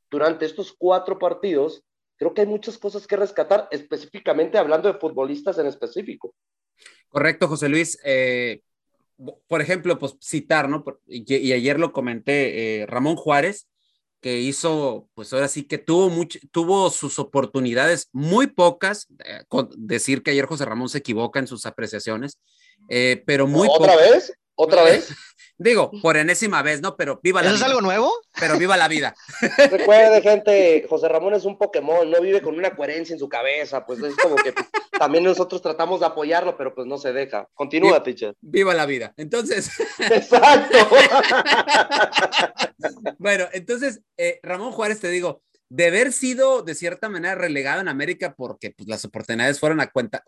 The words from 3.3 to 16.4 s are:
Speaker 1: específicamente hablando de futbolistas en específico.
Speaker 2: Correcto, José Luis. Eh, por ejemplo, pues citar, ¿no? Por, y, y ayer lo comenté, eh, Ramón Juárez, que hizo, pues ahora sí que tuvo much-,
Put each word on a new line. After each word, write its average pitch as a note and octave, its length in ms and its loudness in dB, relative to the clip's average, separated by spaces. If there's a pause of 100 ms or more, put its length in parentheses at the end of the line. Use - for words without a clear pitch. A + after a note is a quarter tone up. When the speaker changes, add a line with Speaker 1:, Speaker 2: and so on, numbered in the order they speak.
Speaker 1:
específicamente D#3 840 -4
hablando D#3+ 340 2
de G3 80 -6
futbolistas D3 600 -6
en D3+ 80 -2
específico. C3+ 680 -10 (760)
Speaker 2:
Correcto, D#3 360 0
José D3 220 -4
Luis. D#3+ 340 -2
Eh, B2+ 600 -2 (840)
por E3 120 -2
ejemplo, E3+ 380 -2
pues C3+ 240 -10
citar, D3 480 -2
¿no? D3 120 -6
Por, - 240 -16
y, A#2+ 300 -6
y C3 160 0
ayer C3 260 0
lo E3 140 -2
comenté, A#2 880 -4
eh, G#2 60 -8
Ramón C3 300 -2
Juárez, D3+ 500 -2 (540)
que B2 180 -6
hizo, C#3 760 -4
pues G#2+ 180 -16
ahora C3+ 160 -2
sí C#3 160 -8
que D3+ 140 -8
tuvo F3 320 2
much-, E3 300 -6 (100)